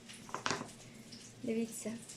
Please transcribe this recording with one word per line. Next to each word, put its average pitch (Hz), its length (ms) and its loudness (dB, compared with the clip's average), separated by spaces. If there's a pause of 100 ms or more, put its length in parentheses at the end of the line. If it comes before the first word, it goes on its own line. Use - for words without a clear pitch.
(1400)
Дивіться, 226 500 4 (240)